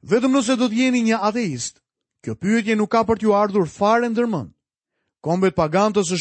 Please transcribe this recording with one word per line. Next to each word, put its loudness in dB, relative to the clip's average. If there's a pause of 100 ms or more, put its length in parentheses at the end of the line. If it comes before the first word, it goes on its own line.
Vetëm 0
nëse 2
do 0
të -2
jeni 2
një 2
ateist, -4 (420)
kjo -8
pyetje 0
nuk -2
ka 2
për 0
t'ju 0
ardhur 0
fare 0
ndërmend. -4 (680)
Kombet 0
pagan 0
të 0
së -4